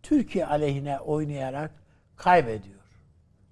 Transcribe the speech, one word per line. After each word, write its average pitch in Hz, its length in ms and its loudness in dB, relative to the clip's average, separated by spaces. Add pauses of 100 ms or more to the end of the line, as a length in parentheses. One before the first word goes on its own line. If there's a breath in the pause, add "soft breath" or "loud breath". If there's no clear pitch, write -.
Türkiye 202 440 0
aleyhine 143 520 -2
oynayarak 147 720 -4 (460)
kaybediyor. 123 640 2 (720)